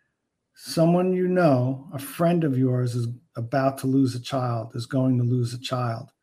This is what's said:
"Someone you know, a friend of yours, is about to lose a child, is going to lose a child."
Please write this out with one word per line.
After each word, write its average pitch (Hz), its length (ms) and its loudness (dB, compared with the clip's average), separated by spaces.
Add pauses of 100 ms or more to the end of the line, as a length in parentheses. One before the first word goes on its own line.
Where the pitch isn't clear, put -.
(540)
"Someone 175 600 2
you 185 140 0
know, 135 640 2
a 120 40 -10
friend 170 460 0
of 131 140 0
yours, 123 360 0
is 120 140 -2 (280)
about 135 420 0
to - 80 -6
lose 131 280 2
a 123 60 -8
child, 120 540 -4
is 120 120 -6
going 131 320 2
to 120 60 2
lose 120 300 0
a 123 40 -12
child." 120 520 -6 (120)